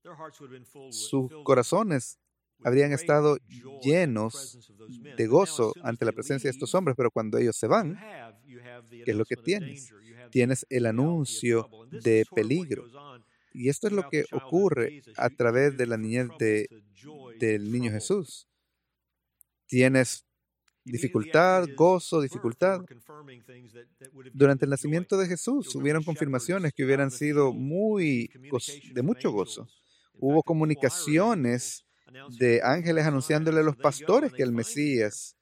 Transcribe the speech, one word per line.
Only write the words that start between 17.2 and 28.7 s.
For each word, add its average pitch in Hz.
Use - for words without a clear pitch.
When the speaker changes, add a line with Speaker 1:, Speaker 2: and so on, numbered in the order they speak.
Speaker 2:
del 107
niño 123
Speaker 1:
trouble. 107
Speaker 2:
Jesús. -
Tienes 127
Speaker 1:
Immediately 123
Speaker 2:
dificultad, 151
Speaker 1:
after 170
his 135
Speaker 2:
gozo, 175
Speaker 1:
birth, 151
they 139
Speaker 2:
dificultad. 175
Speaker 1:
were 185
confirming 135
things 123
that, 120
that 135
would 131
have 120
given 123
Speaker 2:
Durante 139
el 139
Speaker 1:
them 139
joy. -
Speaker 2:
nacimiento 170
de 190
Jesús 233
Speaker 1:
You'll 135
Speaker 2:
hubieron 151
Speaker 1:
remember -
Speaker 2:
confirmaciones 160
Speaker 1:
shepherds -
Speaker 2:
que 139
Speaker 1:
out 131
Speaker 2:
hubieran 139
Speaker 1:
in 135
the -
Speaker 2:
sido 147
Speaker 1:
field 113
Speaker 2:
muy 160
Speaker 1:
received 131
Speaker 2:
goz-, 127
Speaker 1:
communication 143